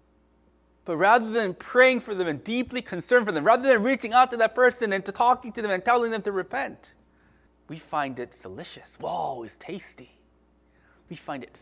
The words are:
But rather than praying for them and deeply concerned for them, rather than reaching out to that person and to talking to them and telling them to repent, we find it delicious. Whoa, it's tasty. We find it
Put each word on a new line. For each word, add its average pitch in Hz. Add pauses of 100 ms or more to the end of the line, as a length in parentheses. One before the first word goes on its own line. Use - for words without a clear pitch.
(840)
But 170
rather 220
than 214
praying 254
for 226
them 185
and 147
deeply 240
concerned 220
for 208
them, 151
rather 247
than 247
reaching 247
out 254
to 240
that 226
person 240
and 196
to 196
talking 247
to 240
them 214
and 185
telling 240
them 220
to 208
repent, 208 (760)
we 156
find 139
it 120
delicious. -
Whoa, -
it's 110
tasty. - (1000)
We 170
find 143
it -